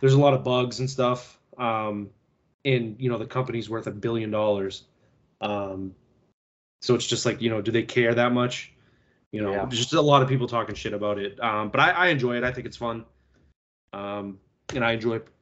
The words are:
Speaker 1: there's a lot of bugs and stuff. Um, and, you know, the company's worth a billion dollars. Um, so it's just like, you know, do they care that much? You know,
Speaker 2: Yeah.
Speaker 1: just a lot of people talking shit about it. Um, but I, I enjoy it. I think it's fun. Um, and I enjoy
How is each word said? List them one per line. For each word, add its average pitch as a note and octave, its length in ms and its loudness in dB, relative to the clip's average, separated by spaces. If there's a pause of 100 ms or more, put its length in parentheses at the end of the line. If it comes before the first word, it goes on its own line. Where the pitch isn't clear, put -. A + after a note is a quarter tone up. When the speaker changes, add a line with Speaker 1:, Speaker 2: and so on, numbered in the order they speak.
Speaker 1:
there's C3+ 140 6
a C#3 40 8
lot C#3+ 160 8
of B2+ 80 0
bugs B2 380 0
and B2+ 80 -2
stuff. B2 500 -2 (200)
Um, G#2+ 520 -4 (540)
and, A#2 340 0
you B2+ 120 0
know, A#2 80 -2
the A2+ 80 -6
company's A#2 440 -4
worth A2+ 160 -4
a G#2+ 40 -4
billion A2 400 -2
dollars. G#2 540 0 (560)
Um, G2 540 -6 (840)
so B2 140 2
it's A#2+ 120 0
just - 200 -2
like, A2+ 140 -2
you A2+ 100 0
know, A2 100 -2
do G#2+ 100 -2
they A2+ 120 2
care A#2 320 2
that A#2+ 180 4
much? B2 400 -2 (600)
You G#2+ 100 -4
know, G2+ 100 -2
Speaker 2:
Yeah. G2 160 -2
Speaker 1:
just B2 240 -2
a D#3 80 4
lot C#3+ 220 8
of C3 60 2
people B2+ 180 0
talking A2 280 -4
shit G#2 200 -6
about G#2 240 -2
it. G2 240 -6
Um, G#2+ 260 0
but B2+ 120 2
I, E3 100 6
I F3 180 2
enjoy B2 280 0
it. A#2+ 80 -2
I B2+ 80 -2
think B2 140 -10
it's - 100 -14
fun. A2+ 280 -6 (880)
Um, G2+ 460 -8 (360)
and B2 100 -2
I A#2 80 2
enjoy A2+ 280 -2 (220)